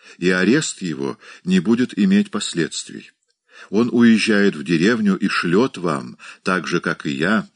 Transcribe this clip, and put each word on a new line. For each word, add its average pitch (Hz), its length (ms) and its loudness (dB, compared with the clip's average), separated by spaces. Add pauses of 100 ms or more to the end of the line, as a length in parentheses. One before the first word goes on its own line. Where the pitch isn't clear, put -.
(160)
и 87 140 0
арест 95 500 2
его 69 380 -6 (260)
не 185 160 2
будет 117 380 0
иметь 101 320 2
последствий. - 840 -8 (560)
Он 117 240 0
уезжает 107 640 4
в 73 80 -12
деревню 98 520 2
и 95 120 -2
шлет 98 480 0
вам, 71 400 -6 (260)
так 92 240 -4
же, 82 140 -2
как - 260 -6
и 76 40 -4
я, 85 460 -2